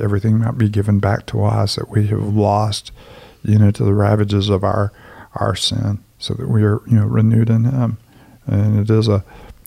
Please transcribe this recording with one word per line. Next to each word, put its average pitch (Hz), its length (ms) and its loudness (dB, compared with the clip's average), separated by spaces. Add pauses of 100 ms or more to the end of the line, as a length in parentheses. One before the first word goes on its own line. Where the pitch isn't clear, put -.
everything 107 360 0
might 117 180 -2
be 110 120 2
given 101 300 0
back 98 280 -2
to 104 180 -4
us 107 320 -2
that - 120 -10
we 107 180 0
have 104 140 -2
lost, 104 680 0 (520)
you 107 140 2
know, 104 140 6
to 117 140 -2
the 101 80 2
ravages 104 560 0
of 95 160 0
our, 101 260 -2 (440)
our 104 200 -2
sin, 104 480 -4 (140)
so - 160 -8
that 113 160 -8
we 110 140 2
are, 104 240 0
you 117 100 4
know, 104 80 2
renewed 113 460 2
in 113 140 2
him. 120 320 -2 (500)
And 107 320 0
it 101 100 -2
is 110 180 2
a, 101 160 2 (440)